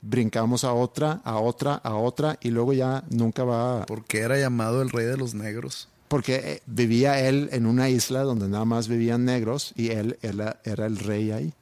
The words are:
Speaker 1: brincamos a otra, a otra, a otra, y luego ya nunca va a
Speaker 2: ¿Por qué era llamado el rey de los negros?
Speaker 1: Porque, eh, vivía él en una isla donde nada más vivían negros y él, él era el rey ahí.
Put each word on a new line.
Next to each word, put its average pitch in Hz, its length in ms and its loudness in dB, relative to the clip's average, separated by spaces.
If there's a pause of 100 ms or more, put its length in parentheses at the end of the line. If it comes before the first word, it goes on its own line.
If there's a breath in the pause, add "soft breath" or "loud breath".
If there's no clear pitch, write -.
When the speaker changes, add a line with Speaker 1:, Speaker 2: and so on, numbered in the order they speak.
Speaker 1:
brincamos 113 600 2
a 123 100 2
otra, 135 500 0
a 110 140 -2
otra, 120 360 0
a 113 200 -6
otra, 127 480 0
y 117 80 -2
luego 120 240 2
ya 131 340 0
nunca 117 360 0
va 120 380 0
a - 40 -8
Speaker 2:
¿Por 107 180 -8
qué 107 160 -2
era 123 180 0
llamado 123 440 0
el 131 80 -2
rey 117 160 -2
de 127 100 -2
los 127 180 -6
negros? 110 540 -10 (200)
Speaker 1:
Porque, 131 260 0
eh, 135 320 -4
vivía 120 600 4
él 139 240 2
en 120 140 0
una 123 240 4
isla 127 320 2
donde 120 260 0
nada 104 200 0
más 117 220 0
vivían 117 360 2
negros 123 500 0
y 117 140 -2
él, 110 320 -2
él 104 220 -4 (220)
era 107 200 -4
el 107 140 -2
rey 107 320 0
ahí. 135 320 -4